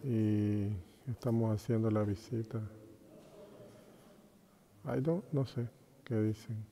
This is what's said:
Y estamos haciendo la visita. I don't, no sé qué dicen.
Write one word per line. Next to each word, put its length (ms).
Y 640
estamos 460
haciendo 380
la 100
visita. 580
I 160
don't, 300
no 140
sé 220
qué 120
dicen. 560